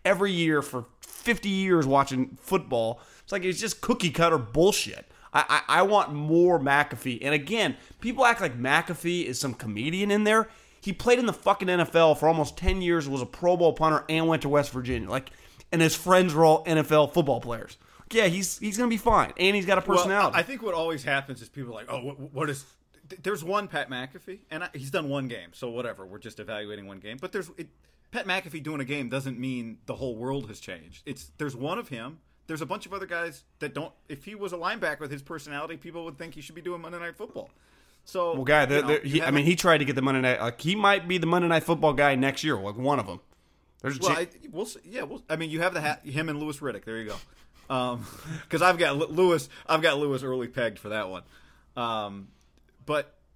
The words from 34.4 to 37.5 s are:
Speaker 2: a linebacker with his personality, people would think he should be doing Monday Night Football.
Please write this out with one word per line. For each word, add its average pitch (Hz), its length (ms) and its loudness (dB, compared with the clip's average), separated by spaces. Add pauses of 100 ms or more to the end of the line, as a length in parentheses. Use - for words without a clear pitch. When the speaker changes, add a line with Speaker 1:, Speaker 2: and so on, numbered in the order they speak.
Speaker 2:
a 175 40 -6
linebacker 175 420 -4
with 147 100 -10
his 139 140 -10
personality, 151 540 -10
people 165 280 -14
would 143 140 -14
think 165 160 -14
he 156 60 -18
should 156 120 -18
be 170 80 -18
doing 175 180 -8
Monday 170 200 -12
Night 170 180 -10
Football. 208 320 -12 (580)